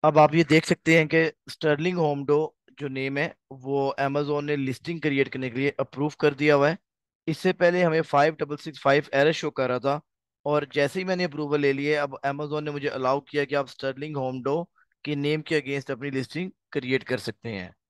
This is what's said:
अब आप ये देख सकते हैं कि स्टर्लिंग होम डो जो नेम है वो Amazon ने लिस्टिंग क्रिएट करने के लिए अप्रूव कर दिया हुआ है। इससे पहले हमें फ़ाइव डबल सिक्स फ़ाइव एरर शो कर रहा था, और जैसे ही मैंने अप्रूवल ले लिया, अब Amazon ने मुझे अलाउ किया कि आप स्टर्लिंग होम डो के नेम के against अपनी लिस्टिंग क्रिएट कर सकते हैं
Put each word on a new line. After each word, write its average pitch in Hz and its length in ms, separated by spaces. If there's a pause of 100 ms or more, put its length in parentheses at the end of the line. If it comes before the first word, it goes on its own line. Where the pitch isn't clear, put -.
अब 151 140
आप 151 160
ये 165 100
देख 156 200
सकते 165 340
हैं 156 100
कि 160 240 (160)
स्टर्लिंग 156 500
होम 147 260
डो 147 320 (220)
जो 143 100
नेम 135 300
है 160 160 (180)
वो 139 480
Amazon 143 420
ने 147 140
लिस्टिंग 139 440
क्रिएट 139 280
करने 131 220
के 117 80
लिए 139 120 (100)
अप्रूव 143 400
कर 147 140
दिया 147 200
हुआ 143 140
है। 180 100 (500)
इससे 180 240
पहले 180 300
हमें 160 200
फ़ाइव 151 380
डबल 147 160
सिक्स 147 240
फ़ाइव 143 340
एरर 143 180
शो 151 180
कर 131 180
रहा 123 100
था, 139 220 (440)
और 147 300
जैसे 143 260
ही 185 40
मैंने 185 200
अप्रूवल 147 360
ले 139 120
लिया, 147 300
अब 135 240
Amazon 147 360
ने 151 80
मुझे 143 180
अलाउ 131 320
किया 143 240
कि 135 100
आप 139 140
स्टर्लिंग 139 480
होम 131 260
डो 151 280 (340)
के 147 120
नेम 151 260
के 156 180
against 139 300
अपनी 135 200
लिस्टिंग 147 400 (220)
क्रिएट 131 300
कर 127 160
सकते - 300
हैं 92 260 (160)